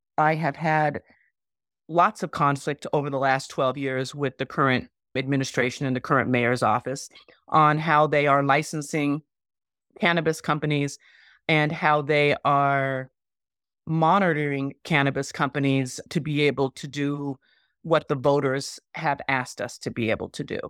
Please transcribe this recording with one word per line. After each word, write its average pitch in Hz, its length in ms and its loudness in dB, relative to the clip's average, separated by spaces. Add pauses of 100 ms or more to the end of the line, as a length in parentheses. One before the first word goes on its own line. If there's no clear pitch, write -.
(180)
I 156 180 2
have 156 200 -2
had 156 460 0 (840)
lots 170 340 2
of 180 100 -4
conflict 143 640 0
over 147 160 0
the 139 80 -2
last 135 320 0
twelve 131 280 0
years 131 360 -4
with 143 240 -4
the 175 80 -4
current 131 440 0 (260)
administration 135 720 -2
and 131 80 -2
the 127 60 -6
current 131 280 0
mayor's 123 320 2
office 127 480 -2 (380)
on 151 320 4
how 156 280 4
they 147 200 2
are 139 160 4
licensing 147 800 -2 (760)
cannabis 170 400 0
companies 147 600 -2 (480)
and 151 240 4
how 151 300 2
they 147 340 2 (100)
are 139 640 0 (760)
monitoring 160 880 2 (100)
cannabis 139 480 0
companies 135 680 -2 (100)
to 170 120 -2
be 147 200 -2
able 135 300 2
to - 160 -14
do 143 500 -4 (460)
what 156 240 0
the 147 80 0
voters 139 640 0 (140)
have 151 340 -2
asked 131 340 -4
us 104 160 -8
to - 140 -8
be 113 180 -2
able 95 200 -2
to - 140 -10
do. - 140 -8 (120)